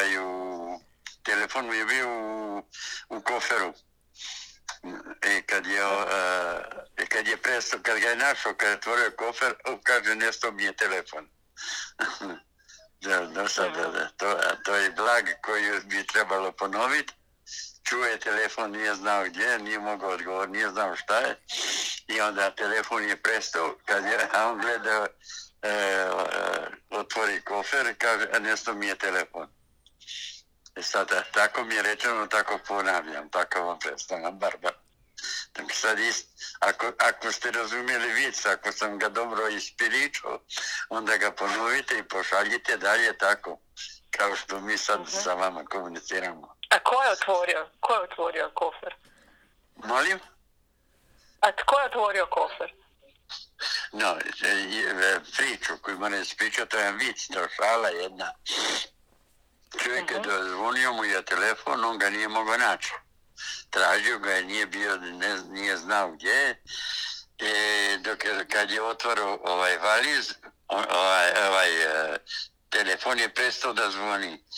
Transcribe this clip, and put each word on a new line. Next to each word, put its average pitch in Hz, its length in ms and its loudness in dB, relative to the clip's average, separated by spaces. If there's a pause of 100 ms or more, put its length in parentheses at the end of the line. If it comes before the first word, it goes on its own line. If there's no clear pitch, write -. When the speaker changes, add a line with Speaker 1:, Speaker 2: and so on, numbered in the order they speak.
(200)
Speaker 1:
où, 92 420 -6 (600)
Telefon 107 460 0
mi 113 80 -2
je 110 80 0
bio 123 240 0
u, 110 540 -6 (460)
u - 120 -8
koferu. - 520 0 (1600)
I - 40 0
kad 95 260 0
je, 101 180 2
Speaker 2:
Mhm. 98 80 2
Speaker 1:
o, 101 180 2
e, 90 920 -2
i - 20 -2
kad 104 220 0
je 107 100 0
prestao, 120 460 0
kad 113 160 2
ga 117 100 4
je 117 60 2
našao, 123 380 2
kad 107 160 2
je 104 60 2
otvorio 113 420 0
kofer, 120 360 0 (120)
o, 123 180 -4
kaže, 110 320 4
"Nestao 113 360 -2
mi 101 120 -6
je 95 120 -2
telefon." 92 520 -2 (680)
<laughs> - 420 -6 (640)
Da, 92 240 0
do 95 220 -4
sada, 92 340 0
Speaker 2:
Mhm. 85 160 -2
Speaker 1:
da, 80 200 -2
to, 98 100 -2
a 87 360 2
to 98 120 0
je 101 160 4
blag 113 340 2 (160)
koji 104 440 0
bi 95 220 -4
trebalo 95 440 2
ponovit. 120 600 -2 (720)
Čuo 123 220 0
je 113 140 0
telefon, 107 520 -2
nije 107 240 -2
znao 101 280 0
gdje, 107 360 0
nije 104 200 -4
mogao 104 300 -4
odgovoriti, 92 420 -2
nije 104 180 0
znao 95 260 -2
šta 104 240 0
je. 127 160 0 (720)
I 110 140 0
onda 98 300 2
telefon 107 520 0
je 101 180 0
prestao, 104 540 0 (100)
kad 101 200 2
je, 110 280 2
a 107 140 6
on 113 140 0
gledao, 110 440 2 (560)
e, 107 80 -2
e, 98 400 2 (800)
otvori 104 520 0
kofer 120 460 0
i 113 80 -2
kaže, 110 400 2
"A 113 40 6
nestao 110 340 -2
mi 101 140 -4
je 98 80 -2
telefon." 87 520 -4 (1300)
E 92 60 -10
sad, 98 300 0
a, 92 120 2 (100)
tako 107 300 4
mi 113 120 -2
je 104 60 2
rečeno, 107 460 0
tako 107 400 2
ponavljam, 87 600 0
tako 90 320 0
vam 87 180 -2
predstavljam, 85 600 -6
Barbara. 90 380 -2 (760)
Tako - 200 -10
sad 110 260 0
ist-, 117 260 0 (340)
ako, 113 400 0
ako 113 320 2
ste 123 200 -4
razumjeli 120 640 -2
vic, 127 320 0
ako 104 260 0
sam 104 280 -4
ga 107 100 0
dobro 110 380 -2
ispiričao, 131 920 -2 (500)
onda 110 280 0
ga 101 140 2
ponovite 113 640 0
i 101 60 -2
pošaljite 95 760 0
dalje 104 400 4
tako, 98 420 0 (580)
kao 101 180 2
što - 240 -6
mi 104 180 -2
sad 104 240 2
Speaker 2:
Mhm. - 80 -10
Speaker 1:
sa 95 240 -2
vama 92 320 0
komuniciramo. 90 880 -6 (140)
Speaker 2:
A - 100 8
ko 262 240 4
je 247 80 6
otvorio, 175 580 2 (100)
ko 233 140 2
je 220 80 4
otvorio 165 520 -2
kofer? - 420 -4 (800)
Speaker 1:
Molim? 147 440 2 (1200)
Speaker 2:
A - 100 6
tko - 280 4
je 277 60 2
otvorio 202 400 2
kofer? - 480 -2 (1160)
Speaker 1:
No, 101 260 2 (260)
e, - 60 4
e, 98 680 2 (180)
priču 127 440 0
koju 95 180 -6
moram 98 220 -2
ispričati, - 480 -2
to - 80 0
je 101 140 2
vic, 117 360 -2
to - 120 -4
je 87 160 0
šala 113 320 4
jedna. 90 440 -4 (1500)
Čovjek 127 280 -2
je - 80 -2
Speaker 2:
Mhm. 107 100 -4
Speaker 1:
dozvonio 104 640 0
mu 113 100 -2
je 98 220 0
telefon, 110 600 0
on 113 120 0
ga 101 120 2
nije 107 180 -2
mogao 110 300 0
naći. 110 360 2 (760)
Tražio 101 500 4
ga 98 120 -2
je, 95 120 2
nije 101 220 -2
bio, 98 320 -2
ne, 90 400 -4 (120)
nije 98 280 -2
znao 92 340 0
gdje 80 200 -4
je. 139 320 2 (760)
E, 104 580 2
dok 101 280 -4
je, 95 220 -2
kad 104 240 2
je 110 100 0
otvarao 110 640 0
ovaj 90 340 2
valiz, 127 560 2 (340)
on, 98 220 0
ovaj, 90 420 6 (160)
ovaj, 90 360 4
e, 80 340 0 (520)
telefon 107 500 0
je 113 140 2
prestao - 400 0
da 107 180 0
zvoni. 98 520 -4 (140)